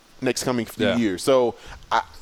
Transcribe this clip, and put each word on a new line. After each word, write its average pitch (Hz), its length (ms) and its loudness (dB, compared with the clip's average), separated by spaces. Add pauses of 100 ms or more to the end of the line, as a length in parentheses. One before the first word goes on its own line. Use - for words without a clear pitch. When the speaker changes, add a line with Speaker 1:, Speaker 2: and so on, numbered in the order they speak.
(220)
Speaker 1:
next 127 220 -2
coming 123 200 0
few 110 220 -4
Speaker 2:
Yeah. 95 100 2
Speaker 1:
years? 104 260 0
So 127 340 2 (360)
I, 113 80 2 (200)